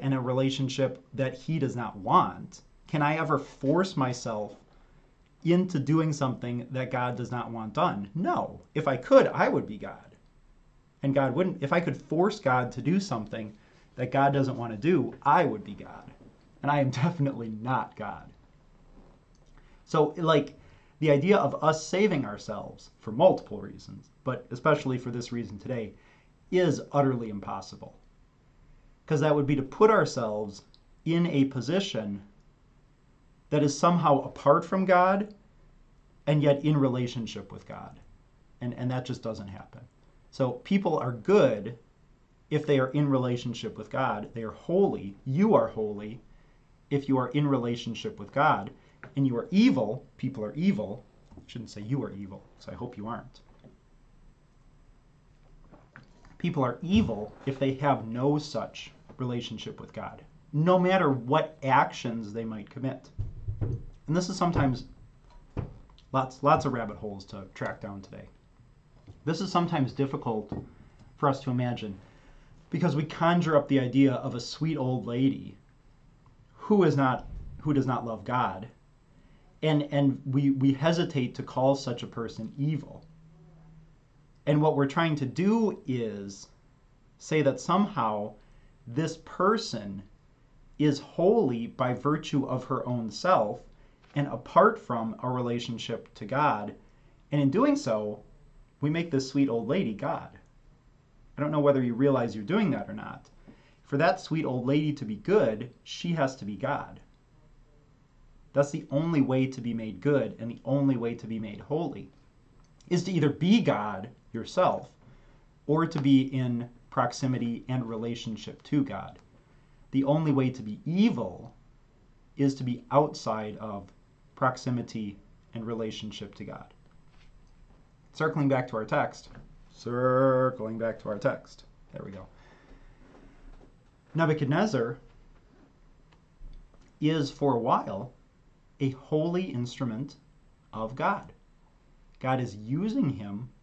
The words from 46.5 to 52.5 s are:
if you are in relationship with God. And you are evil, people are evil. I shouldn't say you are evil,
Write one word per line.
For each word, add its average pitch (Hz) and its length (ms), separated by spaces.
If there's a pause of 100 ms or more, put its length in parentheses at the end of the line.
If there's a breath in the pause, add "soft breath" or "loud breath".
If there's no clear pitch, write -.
if 139 180
you 135 100
are 123 100
in 147 180
relationship 120 720
with 101 140
God. 131 380 (460 soft breath)
And 139 100
you 120 100
are 113 140
evil, 131 540 (120)
people 107 260
are 104 120
evil. 123 500 (320)
I - 100
shouldn't 110 240
say 104 120
you 123 200
are 101 80
evil, 98 320 (160)